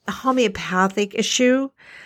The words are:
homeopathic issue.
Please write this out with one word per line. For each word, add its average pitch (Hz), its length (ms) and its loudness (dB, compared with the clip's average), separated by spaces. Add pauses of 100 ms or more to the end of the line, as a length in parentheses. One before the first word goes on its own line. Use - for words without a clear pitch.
homeopathic 196 1080 -2
issue. 254 560 2 (360)